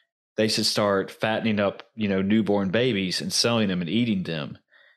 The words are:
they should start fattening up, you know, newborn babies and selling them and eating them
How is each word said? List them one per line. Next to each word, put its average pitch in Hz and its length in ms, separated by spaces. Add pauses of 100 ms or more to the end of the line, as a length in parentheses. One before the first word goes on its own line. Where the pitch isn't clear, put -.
(360)
they 110 120
should 107 180
start 98 440
fattening 110 500
up, 98 240 (100)
you 107 140
know, 98 140
newborn 101 480
babies 98 500
and 92 120
selling 117 360
them 90 120
and 85 100
eating 107 340
them 80 340 (380)